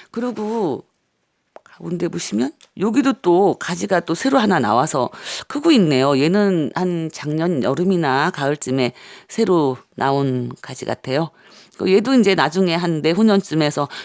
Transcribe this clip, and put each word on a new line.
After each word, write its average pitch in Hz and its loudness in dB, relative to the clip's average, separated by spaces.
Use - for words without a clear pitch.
그리고 214 -4
가운데 170 -6
보시면 214 -4
여기도 233 0
또 180 2
가지가 180 -2
또 165 -4
새로 262 0
하나 202 2
나와서 123 0
크고 294 0
있네요. 143 4
얘는 180 2
한 170 -2
작년 156 -2
여름이나 156 0
가을쯤에 135 -2
새로 156 0
나온 131 -2
가지 - -12
같아요. 139 -4
그 190 0
얘도 226 2
이제 196 4
나중에 165 0
한 170 -2
내후년쯤에서 160 0